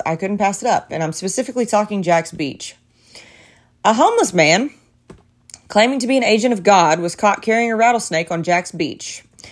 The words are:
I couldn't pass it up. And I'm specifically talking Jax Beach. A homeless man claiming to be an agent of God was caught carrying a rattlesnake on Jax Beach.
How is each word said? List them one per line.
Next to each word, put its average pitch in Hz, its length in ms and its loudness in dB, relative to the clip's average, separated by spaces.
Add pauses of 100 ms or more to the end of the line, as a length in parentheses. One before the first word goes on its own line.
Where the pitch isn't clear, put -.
I 160 100 -2
couldn't 190 220 -4
pass 202 240 -2
it 240 80 -2
up. - 220 0
And 160 120 -4
I'm 156 80 -4
specifically 240 540 -4
talking 208 380 -2
Jax 165 280 0
Beach. - 460 -8 (1040)
A 214 100 4
homeless 339 400 2
man 175 380 2 (960)
claiming 247 300 2
to 233 80 -2
be 269 100 2
an 247 60 2
agent 220 300 2
of 185 100 -4
God 175 360 4
was 170 160 -4
caught - 260 0
carrying 226 300 0
a 220 40 -2
rattlesnake 220 540 0
on 170 140 -4
Jax 175 280 -2
Beach. - 520 -8 (280)